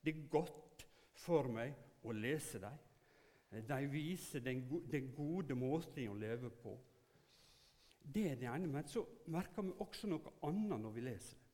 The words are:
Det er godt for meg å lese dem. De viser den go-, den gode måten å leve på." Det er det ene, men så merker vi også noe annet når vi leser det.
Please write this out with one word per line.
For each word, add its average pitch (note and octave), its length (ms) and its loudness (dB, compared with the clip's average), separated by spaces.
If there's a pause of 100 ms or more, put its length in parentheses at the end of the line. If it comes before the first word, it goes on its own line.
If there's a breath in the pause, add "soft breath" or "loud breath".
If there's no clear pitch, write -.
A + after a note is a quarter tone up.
Det D#3 100 4
er D3+ 220 -4
godt - 480 0 (320 loud breath)
for D3+ 380 6
meg B2 500 -4
å A#2 80 -2
lese A#2 480 0
dem. A#2+ 240 -8 (840 loud breath)
De C3+ 100 2 (140)
viser D#3 500 -2
den B2+ 240 0
go-, E3 160 0
den C3+ 320 0
gode D3 400 0
måten C3 560 2
å G2+ 80 -4
leve A#2 320 -2
på." - 240 -10 (1300 loud breath)
Det F#3+ 260 2
er - 60 2
det A#2+ 120 0
ene, E3 200 2
men D3 160 0
så A3+ 180 0 (260)
merker F#3 320 0
vi F#3+ 200 -2
også - 280 -2
noe - 240 -2 (120)
annet F3+ 360 2
når A2 120 -4
vi A#2+ 120 -2
leser - 320 -6
det. - 140 -20